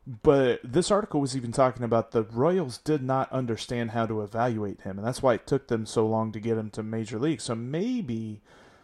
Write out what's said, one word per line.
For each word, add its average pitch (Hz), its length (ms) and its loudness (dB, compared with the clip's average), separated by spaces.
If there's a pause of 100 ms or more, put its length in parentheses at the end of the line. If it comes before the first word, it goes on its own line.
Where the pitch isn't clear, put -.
(220)
But 135 420 6
this 143 260 2
article 208 300 0
was 135 160 -2
even 120 160 -6
talking 123 320 4
about 113 260 2
the 117 120 2
Royals 127 560 0
did 147 240 0
not 131 280 0
understand 120 640 -4
how 113 140 0
to 107 160 -2
evaluate 107 580 -2
him, 98 180 -8
and 104 80 -4
that's 127 160 -4
why 127 120 6
it - 120 -6
took - 220 0
them 110 180 -2
so 110 200 2
long 110 260 0
to 110 80 -10
get 113 180 0
him 107 120 -6
to 110 120 -8
Major 110 360 -6
League. 143 220 -2
So 123 140 -4
maybe 123 840 -4 (440)